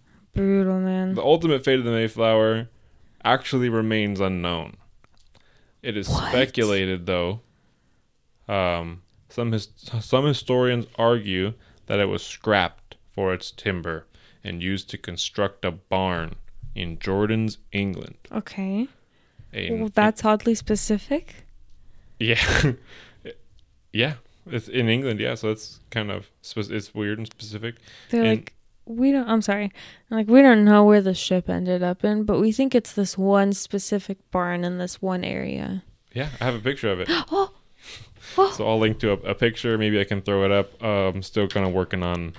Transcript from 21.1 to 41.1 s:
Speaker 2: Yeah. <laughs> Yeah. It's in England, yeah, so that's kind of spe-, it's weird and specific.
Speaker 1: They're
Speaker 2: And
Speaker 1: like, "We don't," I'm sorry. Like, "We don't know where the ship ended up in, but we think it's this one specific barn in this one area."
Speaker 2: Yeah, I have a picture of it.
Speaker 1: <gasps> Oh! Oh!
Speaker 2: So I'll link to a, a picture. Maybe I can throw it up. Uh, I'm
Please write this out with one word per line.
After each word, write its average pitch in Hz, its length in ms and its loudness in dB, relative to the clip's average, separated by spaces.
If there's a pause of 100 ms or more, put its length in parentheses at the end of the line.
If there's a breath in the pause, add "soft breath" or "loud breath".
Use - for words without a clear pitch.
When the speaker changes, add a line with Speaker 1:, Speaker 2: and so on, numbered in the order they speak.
Speaker 2:
Yeah. 113 180 2 (100)
<laughs> 120 260 2 (1160 soft breath)
Yeah. 127 240 -2 (320)
It's 139 200 -6
in 120 220 0
England, 117 300 0
yeah, 120 160 -2
so 110 140 -4
that's - 300 -8 (120)
kind 107 200 -4
of 98 180 -10 (120)
spe-, - 300 -8
it's 107 240 -8
weird 107 240 -4
and 113 80 -10
specific. 107 480 -12 (340 soft breath)
Speaker 1:
They're 233 140 0
Speaker 2:
And 220 160 2
Speaker 1:
like, - 160 -18 (320)
"We 247 240 2
don't," 254 180 0
I'm 220 140 4
sorry. 202 280 -2 (380 loud breath)
Like, 220 180 -2
"We 247 140 10
don't 226 240 8
know 208 180 10
where 208 160 10
the 190 140 2
ship 180 340 -2
ended 180 360 -2
up 180 200 -2
in, 214 200 0
but 208 160 2
we 220 120 4
think 262 240 0
it's 226 160 0
this - 260 -4
one 196 360 4
specific 196 640 -4 (140)
barn 175 340 -2
in 180 140 -6
this 180 220 -8
one 185 220 -4
area." - 600 -6 (280)
Speaker 2:
Yeah, 135 180 -6 (120)
I 117 40 -2
have 123 100 -2
a 113 40 -8
picture 120 320 -4
of 90 80 -2
it. - 100 -6
Speaker 1:
<gasps> 339 80 -2 (140)
Oh! 381 220 -2 (840 loud breath)
Oh! 392 140 4
Speaker 2:
So - 160 -4
I'll 110 120 2
link 110 200 2
to 110 120 2
a, 101 60 2
a 98 180 -6
picture. 117 420 0
Maybe 107 240 2
I 98 40 -2
can 98 180 -4
throw 98 200 2
it 98 80 2
up. 101 200 2 (120)
Uh, 101 260 0
I'm 95 120 -4